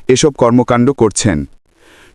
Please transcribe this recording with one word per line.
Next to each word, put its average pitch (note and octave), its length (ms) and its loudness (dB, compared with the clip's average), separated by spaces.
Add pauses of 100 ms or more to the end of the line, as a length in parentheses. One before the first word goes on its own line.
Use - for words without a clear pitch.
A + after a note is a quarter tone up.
এসব C3 220 2
কর্মকাণ্ড A#2+ 600 0
করছেন।" F2 580 -2 (680)